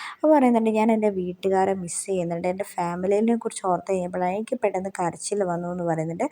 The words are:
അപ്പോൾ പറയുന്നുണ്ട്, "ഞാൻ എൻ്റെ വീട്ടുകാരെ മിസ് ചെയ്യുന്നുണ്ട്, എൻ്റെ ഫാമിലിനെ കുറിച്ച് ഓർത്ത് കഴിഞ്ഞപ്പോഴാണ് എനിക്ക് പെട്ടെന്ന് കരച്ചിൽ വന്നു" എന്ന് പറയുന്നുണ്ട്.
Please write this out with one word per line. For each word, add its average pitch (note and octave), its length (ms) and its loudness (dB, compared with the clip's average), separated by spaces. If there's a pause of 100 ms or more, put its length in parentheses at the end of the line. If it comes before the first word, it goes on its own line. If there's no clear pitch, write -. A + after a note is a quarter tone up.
(120)
അപ്പോൾ D#4 200 2
പറയുന്നുണ്ട്, A#3+ 400 6
"ഞാൻ A3 200 2
എൻ്റെ G#3+ 220 2
വീട്ടുകാരെ F#3+ 640 0
മിസ് F3 280 -6
ചെയ്യുന്നുണ്ട്, F3 440 -2
എൻ്റെ F#3+ 200 -4
ഫാമിലിനെ F#3+ 720 0
കുറിച്ച് - 280 -6
ഓർത്ത് F3+ 240 0
കഴിഞ്ഞപ്പോഴാണ് F3+ 440 0
എനിക്ക് A3+ 260 -4
പെട്ടെന്ന് F#3+ 340 -2
കരച്ചിൽ F#3 500 -2
വന്നു" F3 280 -2
എന്ന് F3+ 160 -4
പറയുന്നുണ്ട്. E3 440 -2